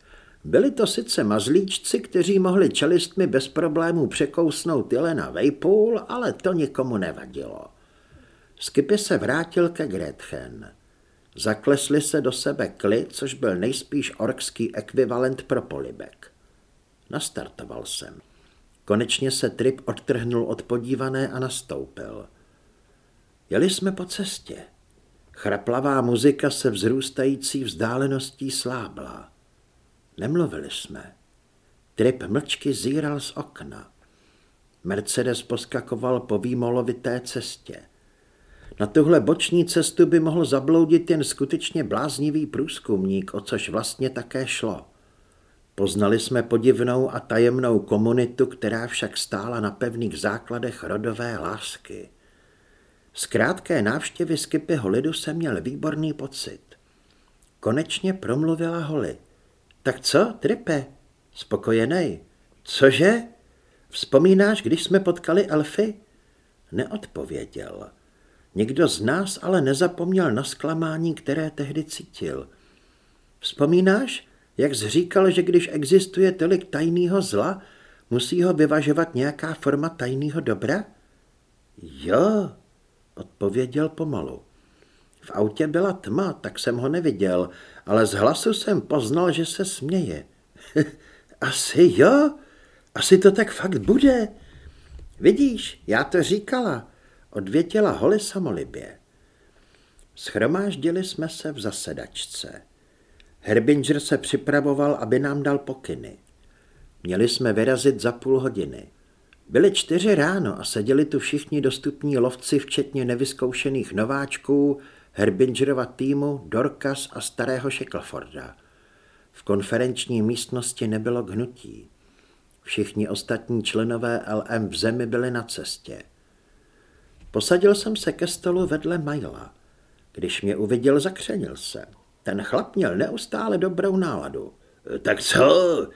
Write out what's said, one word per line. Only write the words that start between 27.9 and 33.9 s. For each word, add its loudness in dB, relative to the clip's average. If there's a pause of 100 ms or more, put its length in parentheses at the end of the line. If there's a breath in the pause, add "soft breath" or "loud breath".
slábla. -8 (880)
Nemluvili -2
jsme. -12 (800)
Trip 2
mlčky -4
zíral -2
z -10
okna. -14 (920 soft breath)